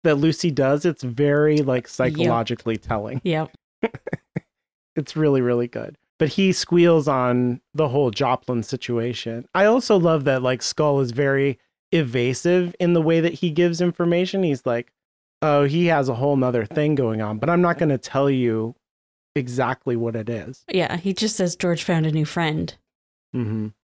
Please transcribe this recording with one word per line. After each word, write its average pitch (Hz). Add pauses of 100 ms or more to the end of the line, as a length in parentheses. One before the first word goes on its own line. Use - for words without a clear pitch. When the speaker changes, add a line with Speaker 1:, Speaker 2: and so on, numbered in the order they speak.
Speaker 1:
that 156
Lucy 156
does. 139
It's 170
very, 147
like, 131
Speaker 2:
Yep. -
Speaker 1:
psychologically 117
telling. 110
Speaker 2:
Yep. 160 (260)
Speaker 1:
<laughs> 226 (1000)
It's 147
really, 147
really 120
good. 117 (220)
But 160
he 190
squeals 170
on 123 (120)
the 151
whole 131
Joplin 123
situation. 117
I 190
also 220
love 160
that, 131
like, 127
Skull 147
is 127
very 139 (360)
evasive 156
in 175
the 170
way 165
that 165
he 175
gives 170
information. 175
He's 143
like, 120 (500)
"Oh, 147
he 156
has 147
a 123
whole 139
nother 123
thing 151
going 113
on, 107
but 135
I'm 175
not 170
gonna 147
tell 139
you 117 (600)
exactly 127
what 117
it 107
is." 117
Speaker 2:
Yeah, 175
he 185
just 214
says, 180
"George 170
found 160
a 160
new 156
friend." 160 (580)
Speaker 1:
Mm-hmm. 110 (160)